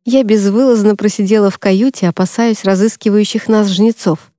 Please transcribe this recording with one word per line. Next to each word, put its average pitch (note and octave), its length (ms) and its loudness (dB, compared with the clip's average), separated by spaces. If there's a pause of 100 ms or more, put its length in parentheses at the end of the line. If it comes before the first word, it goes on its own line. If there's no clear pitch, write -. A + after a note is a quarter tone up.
я B3+ 180 2
безвылазно G#3+ 720 2
просидела G3+ 540 0
в F#3 80 -4
каюте, G3+ 500 0
опасаясь G#3 560 -2
разыскивающих G#3 880 -2
нас G#3+ 180 2
жнецов. G3 720 -2